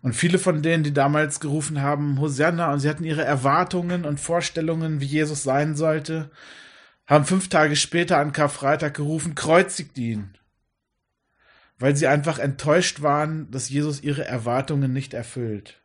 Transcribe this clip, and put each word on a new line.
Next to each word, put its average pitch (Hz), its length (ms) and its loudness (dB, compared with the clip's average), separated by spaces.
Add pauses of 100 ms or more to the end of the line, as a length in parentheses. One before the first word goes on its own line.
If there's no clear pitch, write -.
Und 123 120 -2
viele 175 260 2
von 170 220 0
denen, 160 240 2
die 147 80 -2
damals 147 480 0
gerufen 147 400 -4
haben, 143 380 0
"Hosianna", 156 520 0
und 143 80 0
sie 143 100 0
hatten 156 140 -6
ihre 156 220 -2
Erwartungen 175 800 0
und 147 160 -4
Vorstellungen, 160 800 -2
wie 139 40 -4
Jesus 151 380 -2
sein 143 320 0
sollte, 156 560 -2 (760)
haben 143 200 6
fünf 185 240 0
Tage 151 260 4
später 175 420 2
an 147 140 0
Karfreitag 147 640 0
gerufen, 151 420 -4
"Kreuzigt 170 600 2
ihn", 110 400 -6 (1400)
weil 139 200 2
sie 151 100 2
einfach 147 320 2
enttäuscht 143 640 0
waren, 151 500 0
dass 123 180 -6
Jesus 143 320 -2
ihre 147 240 -4
Erwartungen 131 680 -2
nicht 135 200 -6
erfüllt. 113 720 -8